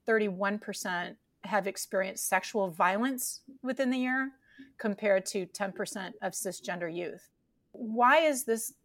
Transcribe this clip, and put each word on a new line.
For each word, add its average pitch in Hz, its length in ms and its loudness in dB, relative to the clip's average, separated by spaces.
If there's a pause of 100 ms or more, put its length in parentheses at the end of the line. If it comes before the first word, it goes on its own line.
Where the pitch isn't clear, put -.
thirty-one 208 540 2
percent 180 580 -4 (260)
have 196 240 2
experienced 190 640 -2
sexual 190 400 2
violence 202 720 0 (200)
within 262 280 0
the 262 80 0
year, 262 340 0 (460)
compared 202 480 0
to 190 200 -4
ten 190 280 -6
percent 190 480 -8
of 190 100 -4
cisgender 175 640 -6
youth. 175 380 -8 (420)
Why 240 460 4
is 294 260 2
this 226 280 -2 (120)